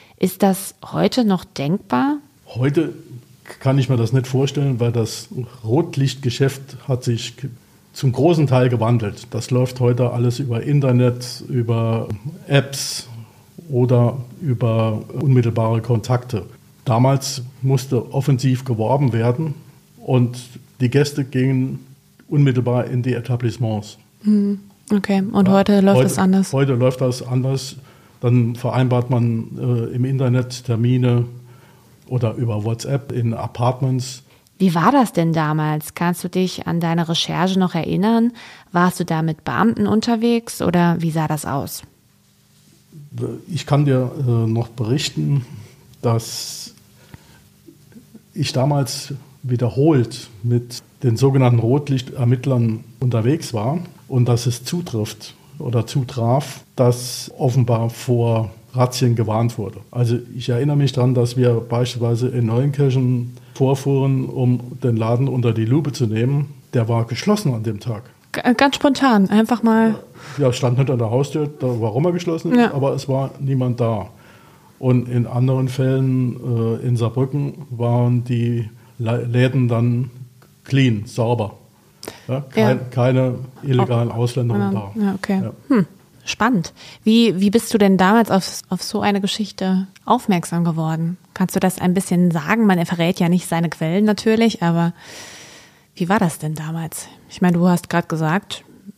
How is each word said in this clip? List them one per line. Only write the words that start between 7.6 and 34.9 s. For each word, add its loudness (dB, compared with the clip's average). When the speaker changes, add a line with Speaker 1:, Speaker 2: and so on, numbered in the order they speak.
Speaker 2:
zum 0
großen 4
Teil 4
gewandelt. 0
Das -6
läuft 0
heute 2
alles 0
über -4
Internet, 2
über -2
Apps -2
oder 2
über 0
unmittelbare 2
Kontakte. -2
Damals 0
musste -2
offensiv 0
geworben 0
werden 0
und 2
die 0
Gäste 0
gingen -2
unmittelbar 2
in -2
die 0
Etablissements. -4
Speaker 1:
Hm, 2
okay, 2
und 4
Speaker 2:
Ja, 6
Speaker 1:
heute 6
läuft 6
Speaker 2:
heute, 6
Speaker 1:
das -4
anders? 2
Speaker 2:
heute 2
läuft 2
das 0
anders. -2
Dann 2
vereinbart 0
man, 0
äh, -2
im 0
Internet 0
Termine 2
oder -2
über -2
WhatsApp -4
in -2
Apartments. -4
Speaker 1:
Wie 2
war 4